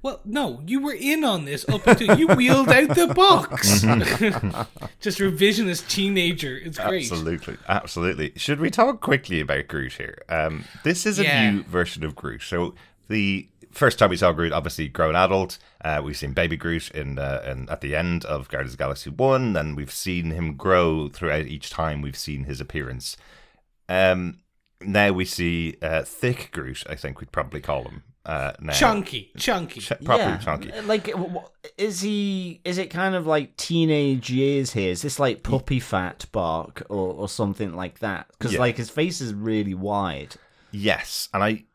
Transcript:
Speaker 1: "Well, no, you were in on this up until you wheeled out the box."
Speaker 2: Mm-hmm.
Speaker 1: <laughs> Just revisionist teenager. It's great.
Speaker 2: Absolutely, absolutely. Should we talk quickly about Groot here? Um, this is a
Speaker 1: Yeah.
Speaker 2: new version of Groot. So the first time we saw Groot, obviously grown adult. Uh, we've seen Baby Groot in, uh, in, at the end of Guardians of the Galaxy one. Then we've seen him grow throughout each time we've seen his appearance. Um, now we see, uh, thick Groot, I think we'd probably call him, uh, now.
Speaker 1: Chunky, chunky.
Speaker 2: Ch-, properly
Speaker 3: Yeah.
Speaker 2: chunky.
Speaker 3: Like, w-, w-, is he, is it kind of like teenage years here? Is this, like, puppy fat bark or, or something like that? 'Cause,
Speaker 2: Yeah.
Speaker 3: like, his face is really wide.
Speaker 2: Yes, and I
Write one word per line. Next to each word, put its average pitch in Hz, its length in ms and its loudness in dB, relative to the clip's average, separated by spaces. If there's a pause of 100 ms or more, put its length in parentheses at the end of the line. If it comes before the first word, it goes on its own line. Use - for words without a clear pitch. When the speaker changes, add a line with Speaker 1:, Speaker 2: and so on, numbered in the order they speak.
Speaker 1:
"Well, 262 220 -8
no, 208 420 -2
you 247 140 0
were 277 180 -2
in 302 280 2
on 190 200 2
this 139 220 -6
up 202 200 0
until 226 300 8
you 311 100 6
wheeled 254 420 6
out 262 260 6
the 349 120 6
box." 175 760 6
Speaker 2:
Mm-hmm. 123 1000 2 (100)
Speaker 1:
<laughs> - 60 -20
Just 196 180 -2
revisionist 196 720 2
teenager. 175 680 0
It's 160 200 -10
great. 170 260 -2
Speaker 2:
Absolutely, 85 540 -4 (100)
absolutely. 87 720 -2
Should 147 240 -2
we 165 80 0
talk 240 320 2
quickly 131 400 0
about 71 260 -2
Groot 67 260 -6
here? - 260 -12 (100)
Um, 78 340 -2 (200)
this 175 220 0
is 214 140 0
a - 40 4
Speaker 1:
Yeah. 139 280 4
Speaker 2:
new 101 120 0
version 85 420 -2
of 71 100 -6
Groot. 60 280 -10
So 87 320 -2 (340)
the 98 380 0 (240)
first - 280 2
time 101 100 8
we 90 80 0
saw 90 140 6
Groot, 80 220 0
obviously 78 340 -4
grown 80 300 0
adult. 92 400 2 (260)
Uh, 76 200 -2
we've 73 140 -6
seen 71 140 -6
Baby 82 240 0
Groot 82 360 -4
in, 69 280 -6
uh, 67 260 -4
in, 65 240 -8
at 71 120 -6
the 69 140 -4
end 85 300 0
of 69 220 -6
Guardians 65 260 -6
of 65 40 -18
the 69 60 -4
Galaxy 69 260 -6
one. 131 440 2
Then 78 220 -2
we've 71 160 -8
seen 87 400 -4
him 80 240 -4
grow 80 540 2
throughout 78 380 -2
each 73 220 -12
time 76 320 -4
we've 69 160 -8
seen 69 280 -8
his 67 160 -8
appearance. 65 560 -10 (680)
Um, 92 520 2 (420)
now 101 300 4
we 92 140 0
see, 85 560 -2
uh, 78 220 -2
thick - 480 -4
Groot, 65 380 -10
I 76 60 -8
think 69 240 -10
we'd - 120 -16
probably 71 300 -6
call 67 220 -4
him, - 200 -16 (220)
uh, 71 340 -6
now. 76 140 -6
Speaker 1:
Chunky, 202 640 0
chunky. 180 420 -4
Speaker 2:
Ch-, - 100 -12 (140)
properly 143 280 2
Speaker 3:
Yeah. 92 60 -4
Speaker 2:
chunky. 78 340 -4 (100)
Speaker 3:
Like, 214 260 0
w-, 185 200 -4
w-, 180 200 -10 (300)
is 190 240 -2
he, 196 600 -2
is 175 140 -2
it 185 120 -4
kind 185 260 0
of 170 120 -2
like 151 300 0
teenage 147 720 2
years 135 440 2
here? 95 180 0
Is 87 100 -4
this, 143 180 -6
like, 131 240 0
puppy 131 360 0
fat 92 520 -4
bark 82 580 -2
or, 95 240 -2
or 98 160 -8
something 101 460 -4
like 90 240 -10
that? 98 280 -6 (120)
'Cause, 117 140 -2
Speaker 2:
Yeah. - 60 0
Speaker 3:
like, 123 180 2
his 117 120 -6
face 170 320 -2
is 117 120 -6
really 104 400 -2
wide. 92 600 -4 (360)
Speaker 2:
Yes, - 640 -2
and 98 100 2
I 110 200 0 (100)